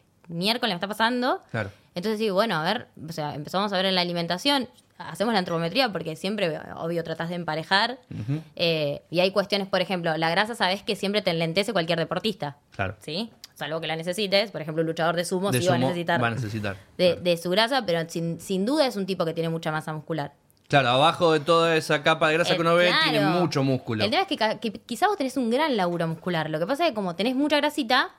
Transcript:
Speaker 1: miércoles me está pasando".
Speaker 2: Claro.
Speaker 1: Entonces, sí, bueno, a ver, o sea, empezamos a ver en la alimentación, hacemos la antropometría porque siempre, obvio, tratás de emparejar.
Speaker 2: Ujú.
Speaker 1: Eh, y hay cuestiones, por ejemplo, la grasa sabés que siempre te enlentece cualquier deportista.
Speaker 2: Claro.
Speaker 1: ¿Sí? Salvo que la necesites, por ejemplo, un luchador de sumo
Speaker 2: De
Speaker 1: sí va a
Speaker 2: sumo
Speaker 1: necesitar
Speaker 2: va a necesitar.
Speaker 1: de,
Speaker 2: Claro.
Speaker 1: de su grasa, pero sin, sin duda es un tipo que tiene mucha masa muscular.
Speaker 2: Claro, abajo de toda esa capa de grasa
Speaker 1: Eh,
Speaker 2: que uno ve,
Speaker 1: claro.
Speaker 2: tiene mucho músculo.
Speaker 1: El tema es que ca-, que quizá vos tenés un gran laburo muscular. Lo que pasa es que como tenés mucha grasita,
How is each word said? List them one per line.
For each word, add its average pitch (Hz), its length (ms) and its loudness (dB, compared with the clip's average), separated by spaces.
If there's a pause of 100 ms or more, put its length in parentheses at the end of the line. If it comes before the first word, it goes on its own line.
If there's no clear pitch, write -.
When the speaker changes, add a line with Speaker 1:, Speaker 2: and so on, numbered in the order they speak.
(280)
Speaker 1:
miércoles 202 460 -2
me - 20 -2
está 180 100 -6
pasando". 247 640 0
Speaker 2:
Claro. 101 220 -4 (240)
Speaker 1:
Entonces, 208 240 -2
sí, 220 100 0
bueno, 196 240 2
a 156 80 0
ver, 196 240 -2 (220)
o 165 40 -10
sea, 147 220 -6
empezamos 185 380 -4
a 196 40 -2
ver 185 100 2
en 190 100 2
la 180 60 2
alimentación, 175 680 -2 (300)
hacemos 190 340 -4
la 214 60 2
antropometría 180 540 0
porque 156 240 -6
siempre, 185 420 -2 (160)
obvio, 165 300 -4
tratás 165 240 -6
de 175 80 -6
emparejar. 175 640 0 (140)
Speaker 2:
Ujú. 123 280 -4 (160)
Speaker 1:
Eh, 156 440 0 (100)
y 170 100 0
hay 190 100 4
cuestiones, 196 380 0
por 190 120 0
ejemplo, 170 360 0
la 160 120 0
grasa 208 280 0
sabés 196 260 0
que 208 140 -4
siempre 196 260 -2
te 185 80 0
enlentece 165 420 0
cualquier 170 280 0
deportista. 160 560 -4 (160)
Speaker 2:
Claro. 95 260 -4
Speaker 1:
¿Sí? 202 320 -8 (240)
Salvo 156 260 -6
que 165 60 -6
la 156 80 -2
necesites, 190 560 0
por 160 100 -8
ejemplo, 156 220 -2
un 160 60 0
luchador 165 260 0
de 170 100 -2
sumo 190 280 -2
Speaker 2:
De - 80 2
Speaker 1:
sí 175 80 2
va 180 60 6
a - 20 4
Speaker 2:
sumo 165 100 2
Speaker 1:
necesitar 170 340 0
Speaker 2:
va 156 60 2
a 117 40 0
necesitar. 107 460 -4 (200)
Speaker 1:
de, 180 160 4
Speaker 2:
Claro. - 100 -6
Speaker 1:
de 175 140 2
su 170 140 -6
grasa, 226 360 2
pero 165 220 0
sin, 165 320 -4
sin 190 260 -2
duda 285 220 4
es 214 80 -6
un 196 100 -2
tipo 185 180 -2
que 165 100 0
tiene 165 140 -2
mucha 165 220 -4
masa 156 220 -4
muscular. 151 400 -6 (340)
Speaker 2:
Claro, 135 220 4
abajo 156 440 4
de 156 80 4
toda 165 360 4
esa 151 260 0
capa 160 260 4
de 156 60 4
grasa 170 200 2
Speaker 1:
Eh, - 20 4
Speaker 2:
que 170 60 0
uno 170 120 4
ve, 175 140 6
Speaker 1:
claro. 294 200 4
Speaker 2:
tiene 147 160 2
mucho 175 380 2
músculo. 123 420 0
Speaker 1:
El 208 60 0
tema 330 120 2
es 381 60 -4
que 294 80 -4
ca-, 214 220 -2
que 220 140 -6
quizá 240 340 -2
vos 415 100 2
tenés 262 200 2
un 254 120 0
gran 269 280 2
laburo 175 320 2
muscular. 160 420 -2
Lo 156 80 0
que 170 80 0
pasa 277 200 0
es 320 40 2
que 240 60 -2
como 190 180 -2
tenés 233 220 0
mucha 294 220 2
grasita, 285 600 0